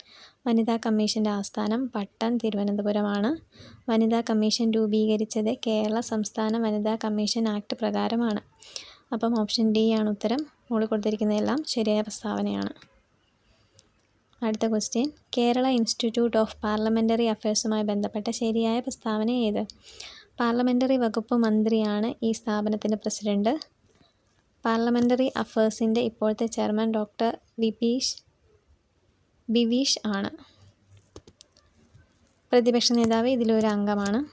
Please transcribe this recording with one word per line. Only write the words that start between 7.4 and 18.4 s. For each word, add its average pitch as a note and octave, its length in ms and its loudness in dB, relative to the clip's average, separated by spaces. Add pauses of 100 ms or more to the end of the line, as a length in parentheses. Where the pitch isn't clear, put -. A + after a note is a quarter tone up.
ആക്ട് G#3 260 -6
പ്രകാരമാണ്. G#3+ 640 0 (680)
അപ്പം A#3 280 0
ഓപ്ഷൻ A3 240 0 (100)
ഡി A3 80 4 (160)
ആണ് G#3+ 100 0
ഉത്തരം. G#3+ 320 -2 (280)
മുകളിൽ A3 220 0
കൊടുത്തിരിക്കുന്നതെല്ലാം G#3+ 680 0 (140)
ശരിയായ G#3+ 280 2
പ്രസ്താവനയാണ്. G3+ 680 -4 (1700)
അടുത്ത A3 300 -2
ക്വസ്റ്റ്യൻ, A3+ 360 -2 (280)
കേരള B3 320 2 (100)
Institute A3+ 640 0
of A3 80 0 (140)
Parliamentary A3+ 680 0
Affairs-ുമായി G#3+ 580 -2
ബന്ധപ്പെട്ട G#3 380 -4
ശരിയായ A3+ 500 0